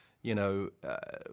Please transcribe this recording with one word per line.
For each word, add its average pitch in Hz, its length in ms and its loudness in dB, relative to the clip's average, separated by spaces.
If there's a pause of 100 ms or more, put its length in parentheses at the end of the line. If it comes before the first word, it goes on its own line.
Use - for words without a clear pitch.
(220)
you 117 120 2
know, 98 360 4 (120)
uh, 67 140 -2 (360)